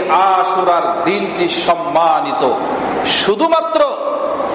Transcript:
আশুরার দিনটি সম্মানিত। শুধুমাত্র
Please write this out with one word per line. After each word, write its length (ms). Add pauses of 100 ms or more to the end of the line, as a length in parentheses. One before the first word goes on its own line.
(120)
আশুরার 960
দিনটি 440
সম্মানিত। 1040 (540)
শুধুমাত্র 800 (720)